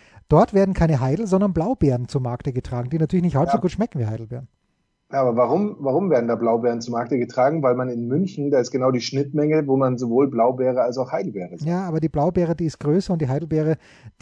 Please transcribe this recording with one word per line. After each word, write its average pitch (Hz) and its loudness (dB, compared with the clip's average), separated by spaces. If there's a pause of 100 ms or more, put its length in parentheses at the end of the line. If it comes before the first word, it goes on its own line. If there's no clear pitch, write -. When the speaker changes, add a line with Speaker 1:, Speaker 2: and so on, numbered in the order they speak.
(280)
Speaker 1:
Dort 185 4
werden 190 4
keine 160 2
Heidel, 151 0
sondern 190 2
Blaubeeren 156 0
zu 139 -4
Markte 123 -4
getragen, 123 -6
die 160 -2
natürlich 170 2
nicht 160 0
halb 151 2
so 170 2
Speaker 2:
Ja. - 2
Speaker 1:
gut 180 0
schmecken 196 -4
wie 113 -2
Heidelbeeren. 113 -8 (640)
Speaker 2:
Ja, 139 0
aber 120 2
warum, 160 2
warum 165 0
werden 120 2
da 117 2
Blaubeeren 117 0
zu 120 -8
Markte 120 -2
getragen? 131 0
Weil 123 4
man 127 -2
in 120 -6
München, 143 -2
da 135 4
ist 120 -4
genau 131 0
die 123 0
Schnittmenge, 147 -2
wo 135 2
man 131 0
sowohl 127 2
Blaubeere 127 2
als 123 -2
auch 123 -4
Heidelbeere 98 -8
sagt. - -10
Speaker 1:
Ja, 175 -2
aber 165 -4
die 156 -2
Blaubeere, 165 0
die 165 -4
ist 151 -6
größer 175 0
und 165 -2
die 135 -2
Heidelbeere, 156 0 (440)